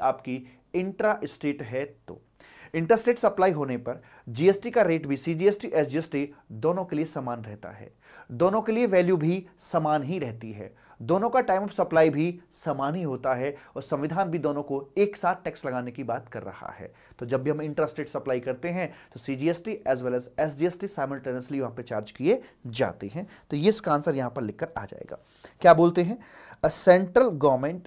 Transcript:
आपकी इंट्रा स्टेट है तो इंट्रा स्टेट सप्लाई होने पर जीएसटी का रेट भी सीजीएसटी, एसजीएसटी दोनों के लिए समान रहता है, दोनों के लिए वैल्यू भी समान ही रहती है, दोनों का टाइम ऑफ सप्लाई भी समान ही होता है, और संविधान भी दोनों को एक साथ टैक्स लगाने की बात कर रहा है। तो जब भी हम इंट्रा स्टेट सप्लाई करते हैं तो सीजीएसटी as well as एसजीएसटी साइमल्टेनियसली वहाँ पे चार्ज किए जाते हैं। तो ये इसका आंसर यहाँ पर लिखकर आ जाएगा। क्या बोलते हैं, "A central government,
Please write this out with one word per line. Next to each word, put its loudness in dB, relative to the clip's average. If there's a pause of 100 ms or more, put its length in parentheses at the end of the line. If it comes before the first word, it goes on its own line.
आपकी -4 (140)
इंट्रा -2
स्टेट -6
है -6
तो -16 (540)
इंट्रा 4
स्टेट 2
सप्लाई 4
होने -2
पर -8 (260)
जीएसटी 4
का 4
रेट 2
भी -2
सीजीएसटी, 0
एसजीएसटी -2 (180)
दोनों -2
के -6
लिए -2
समान -8
रहता -14
है, -18 (400)
दोनों 2
के -2
लिए 2
वैल्यू 4
भी 0 (120)
समान 0
ही -6
रहती -8
है, -14 (280)
दोनों 2
का 4
टाइम 2
ऑफ -6
सप्लाई 4
भी -2 (120)
समान -4
ही -6
होता -2
है, -4 (200)
और -8
संविधान -2
भी -2
दोनों -2
को -6 (100)
एक 2
साथ -2
टैक्स -8
लगाने -4
की -10
बात -6
कर -12
रहा -14
है। -16 (260)
तो -8
जब 0
भी 0
हम -2
इंट्रा -2
स्टेट -8
सप्लाई -4
करते -6
हैं -4 (200)
तो -18
सीजीएसटी -4 (100)
as 2
well -2
as -2 (160)
एसजीएसटी -2
साइमल्टेनियसली -6
वहाँ -6
पे -10
चार्ज -6
किए 0 (240)
जाते -2
हैं। -8 (220)
तो -2
ये 2
इसका 0
आंसर 0
यहाँ -4
पर -8
लिखकर -6
आ -8
जाएगा। -16 (420)
क्या 12
बोलते 6
हैं, -4 (460)
"A 2
central 6
government, 2